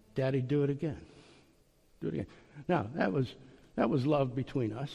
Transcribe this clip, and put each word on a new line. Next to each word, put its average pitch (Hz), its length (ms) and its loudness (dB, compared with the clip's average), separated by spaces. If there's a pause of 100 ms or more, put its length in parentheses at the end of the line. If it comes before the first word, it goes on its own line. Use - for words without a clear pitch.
(140)
"Daddy, 135 280 2
do 143 220 2
it 139 60 4
again. 139 320 -2 (1000)
Do - 60 -4
it - 60 -4
again." - 140 -4 (400)
Now, 139 280 2
that 190 160 2
was, 139 240 0 (400)
that 226 140 2
was 131 160 2
love 139 300 2
between 123 360 -2
us. 131 240 -8